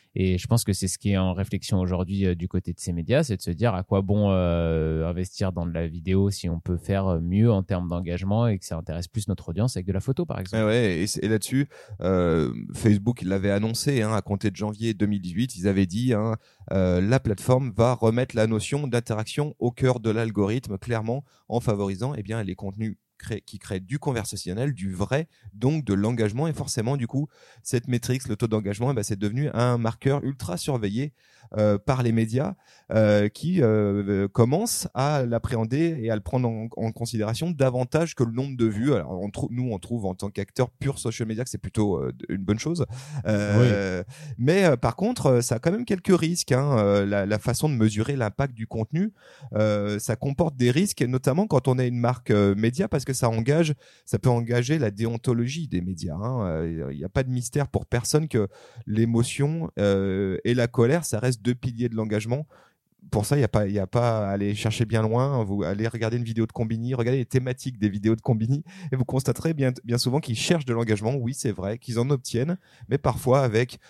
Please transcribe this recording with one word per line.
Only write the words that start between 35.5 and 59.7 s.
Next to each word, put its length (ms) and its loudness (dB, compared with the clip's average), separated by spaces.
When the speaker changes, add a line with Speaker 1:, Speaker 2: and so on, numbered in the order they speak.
Speaker 2:
et 80 -2
à 60 2
le 60 -2
prendre 260 0
en, 300 -4
en 160 -2
considération 580 -2
davantage 640 0
que 80 2
le 80 0
nombre 240 -4
de 100 2
vues. 280 2
Alors, 280 -2
on 80 -4
trou-, 220 -6
nous, 180 -2
on 80 -4
trouve 280 -6
en 100 -2
tant 140 -8
qu'acteur 400 -2
pur 280 -6
social 300 -6
media 160 -6
que 60 -10
c'est 80 -10
plutôt, 400 0
euh, 160 -4
une 160 -4
bonne 140 0
chose. 260 -2
Euh, 760 2
Speaker 1:
Oui. 40 -6
Speaker 2:
mais, 260 4
euh, 140 6
par 180 0
contre, 300 -2
euh, 160 6
ça 140 0
a 40 -4
quand 140 0
même 100 -2
quelques 340 2
risques, 360 0
hein, 240 4
euh, 280 6
la, 200 2
la 140 0
façon 280 -2
de 80 0
mesurer 400 2
l'impact 400 -2
du 100 -10
contenu, 460 -2
euh, 460 2
ça 160 -4
comporte 400 -2
des 160 4
risques, 300 0
et 60 0
notamment 400 0
quand 200 2
on 120 2
est 100 2
une 100 -2
marque, 320 0
euh, 240 6
média, 320 0
parce 160 -2
que 80 -6
ça 180 2
engage, 440 2
ça 140 -2
peut 100 2
engager 500 2
la 100 2
déontologie 800 -2
des 140 -2
médias, 340 -6
hein. 300 -4
Euh, 480 -4
il 40 -10
n'y 60 -8
a 60 -8
pas 140 0
de 60 -4
mystère 380 -2
pour 180 -4
personne 440 0
que 180 2
l'émotion, 840 0